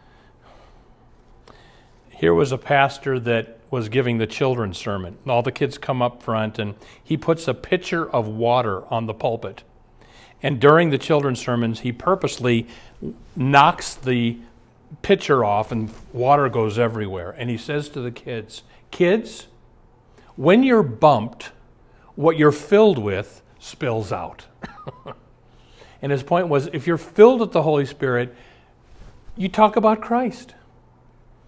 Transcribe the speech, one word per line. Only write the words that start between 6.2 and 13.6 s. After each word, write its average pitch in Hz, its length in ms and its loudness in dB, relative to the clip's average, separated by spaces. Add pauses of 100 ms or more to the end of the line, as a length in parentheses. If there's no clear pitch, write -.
front, 110 340 -2
and 104 160 -6 (300)
he 156 140 -4
puts 160 300 -2
a 131 60 0
pitcher 175 560 -4
of 117 180 -2
water 113 640 0
on 117 140 -2
the 110 80 -8
pulpit. 113 480 -8 (800)
And 143 180 -2
during 156 300 6
the 139 80 -2
children's 139 420 0
sermons, 117 420 -2
he 123 100 -4
purposely 123 720 -2 (720)
knocks 143 580 4